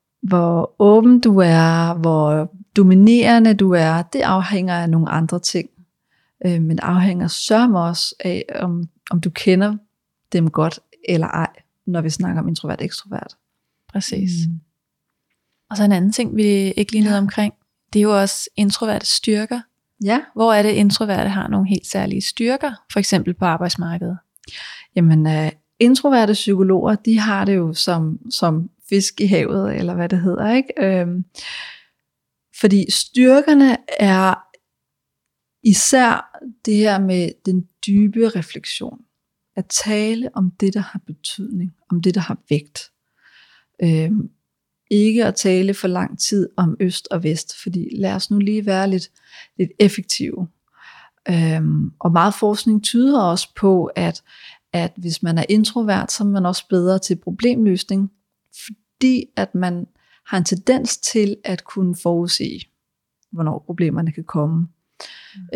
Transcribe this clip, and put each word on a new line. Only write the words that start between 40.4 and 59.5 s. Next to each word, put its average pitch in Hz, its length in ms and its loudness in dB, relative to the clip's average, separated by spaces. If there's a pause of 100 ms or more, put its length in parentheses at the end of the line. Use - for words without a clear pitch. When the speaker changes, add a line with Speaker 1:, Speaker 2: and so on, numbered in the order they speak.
Speaker 1:
det, 196 140 0
der 208 60 -4
har 190 280 -8
betydning, 190 680 -10 (180)
om 175 100 0
det, 185 140 0
der 196 60 -2
har - 160 -8 (120)
vægt. - 420 -6 (920)
Øhm, 165 460 0 (640)
ikke 214 340 2
at 196 100 -2
tale 190 380 0
for 196 140 -6
lang 180 320 -6
tid 202 380 -2
om 170 220 0
øst - 320 -4
og 170 120 -4
vest, - 400 -6
fordi 175 320 -6
lad 196 180 -2
os 190 180 -6
nu 202 80 2
lige 208 260 -2
være 196 240 0
lidt, 185 200 -4 (480)
lidt 175 220 -2
effektive. - 680 0 (840)
Øhm, 160 680 0
og 175 120 0
meget 175 220 4
forskning 214 500 0
tyder 254 380 2
også 180 340 -2
på, 185 300 2
at, - 380 -4 (500)
at 170 240 -2
hvis 170 260 -6
man 165 140 0
er 160 120 0
introvert, 214 640 0
så - 120 -4
er 202 40 2
man 196 180 0
også 180 240 -4
bedre 185 300 2
til 190 160 -4
problemløsning, 196 960 0 (540)
fordi 254 600 -2 (100)
at 196 200 -4